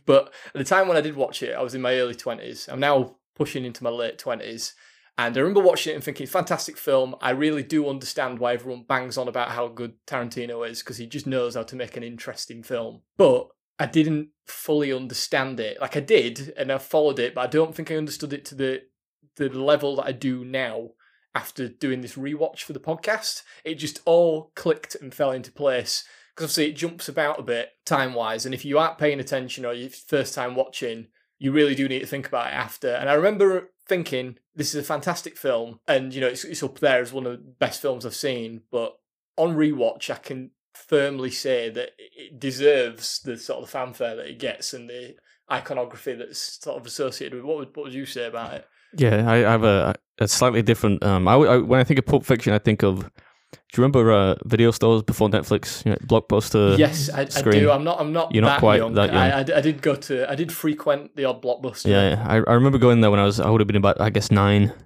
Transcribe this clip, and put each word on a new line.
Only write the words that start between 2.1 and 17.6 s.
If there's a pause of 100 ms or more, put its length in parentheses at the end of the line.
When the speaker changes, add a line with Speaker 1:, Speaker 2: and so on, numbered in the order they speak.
Speaker 1:
twenties.
I'm
now (180)
pushing
into
my
late
twenties. (440)
And
I
remember
watching
it
and
thinking,
"Fantastic
film.
I
really
do
understand
why
everyone
bangs
on
about
how
good (120)
Tarantino
is,
'cause
he
just
knows
how
to
make
an
interesting
film." (160)
But (300)
I
didn't (160)
fully
understand
it.
Like,
I
did,
and
I
followed
it,
but
I
don't